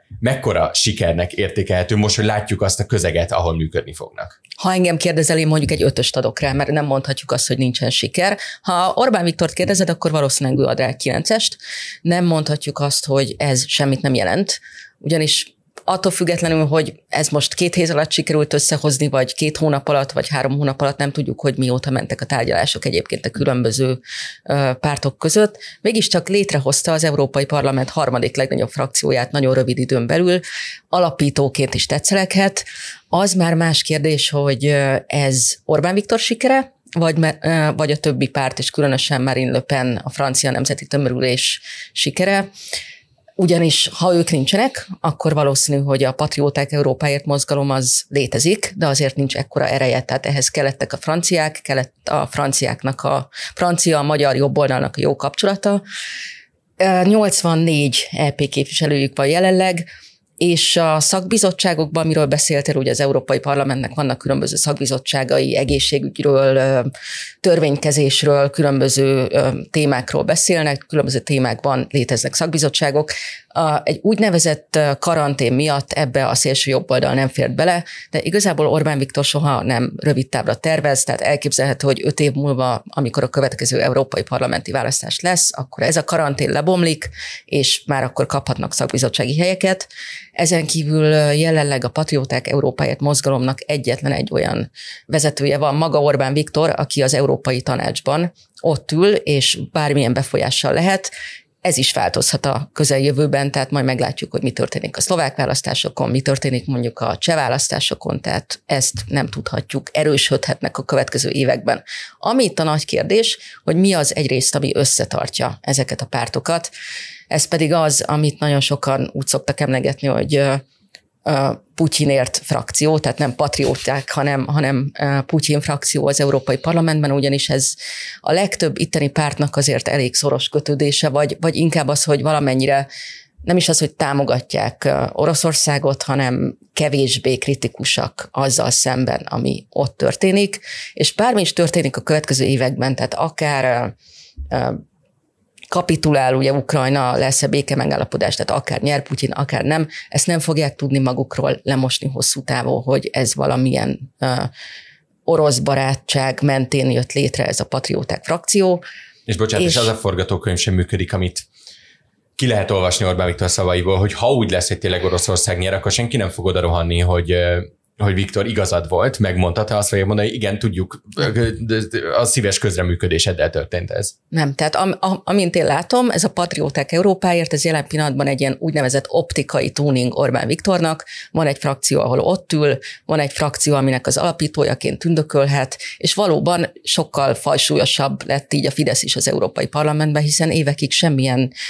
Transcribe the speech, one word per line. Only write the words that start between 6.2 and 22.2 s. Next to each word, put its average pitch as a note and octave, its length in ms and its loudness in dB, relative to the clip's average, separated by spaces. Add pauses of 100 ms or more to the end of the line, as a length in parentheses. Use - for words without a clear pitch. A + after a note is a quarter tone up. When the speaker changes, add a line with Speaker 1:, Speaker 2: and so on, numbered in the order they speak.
Speaker 2:
rá, C#3 140 0
mert C#3 160 -2
nem D3 160 0
mondhatjuk C3+ 460 -2
azt, B2 160 -2
hogy - 100 -2
nincsen B2+ 320 0
siker. F#3+ 480 0 (240)
Ha F3+ 340 0
Orbán G#3+ 280 2
Viktort E3 300 0
kérdezed, F3+ 360 2
akkor E3 220 0
valószínűleg C3+ 480 2
ő C3+ 40 4
ad B2+ 160 0
rá C3 80 2
egy C3 80 -4
kilencest. D#3+ 640 -2 (440)
Nem F3 240 2
mondhatjuk D3+ 540 0
azt, C#3+ 260 -2
hogy C#3 320 0
ez C3+ 300 0
semmit C#3 340 0
nem C3+ 120 2
jelent, A#2+ 460 0 (380)
ugyanis D#3 560 -2 (320)
attól F#3 260 0
függetlenül, E3 540 0
hogy D3+ 280 0 (160)
ez D3+ 180 0
most - 260 0
két F3 220 -2
hét F3 140 2
alatt D#3 220 0
sikerült D3+ 420 0
összehozni, D3 560 0
vagy C3 240 0
két D3+ 240 -2
hónap D3 300 0
alatt, C#3 240 0
vagy - 160 -4
három C3+ 300 -2
hónap C#3+ 240 -2
alatt, C#3 160 0
nem C#3+ 140 -2
tudjuk, - 300 -4
hogy C#3 160 0
mióta B2+ 320 0
mentek - 320 -4